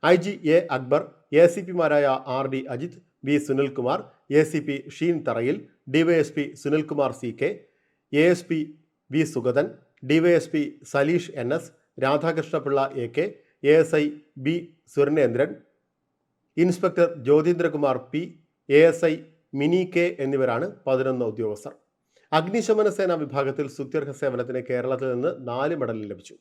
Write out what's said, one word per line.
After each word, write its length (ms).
ഐ 120
ജി 180
എ 220
അക്ബർ, 320
എ 140
സി 140
പിമാരായ 460
ആർ 200
ഡി 220
അജിത്, 280
വി 140
സുനിൽകുമാർ, 640
എ 120
സി 160
പി 160
ഷീൻ 260
തറയിൽ, 280
ഡി 140
വൈ 100
എസ് 200
പി 100
സുനിൽകുമാർ 580
സി 180
കെ, 80
എ 180
എസ് 140
പി 140
വി 120
സുഗതൻ, 440
ഡി 140
വൈ 120
എസ് 180
പി 120
സലീഷ് 480
എൻ 220
എസ്, 180
രാധാകൃഷ്ണപിള്ള 800
എ 120
കെ, 180
എ 100
എസ് 220
ഐ 80
ബി 180
സുരനേന്ദ്രൻ, 600
ഇൻസ്പെക്ടർ 500
ജ്യോതീന്ദ്രകുമാർ 760
പി, 100
എ 200
എസ് 160
ഐ 100
മിനി 420
കെ 100
എന്നിവരാണ് 480
പതിനൊന്ന് 380
ഉദ്യോഗസ്ഥർ. 480
അഗ്നിശമന 580
സേനാ 260
വിഭാഗത്തിൽ 520
സ്തുത്യർഹ 440
സേവനത്തിന് 580
കേരളത്തിൽ 440
നിന്ന് 200
നാല് 280
മെഡൽ 320
ലഭിച്ചു. 340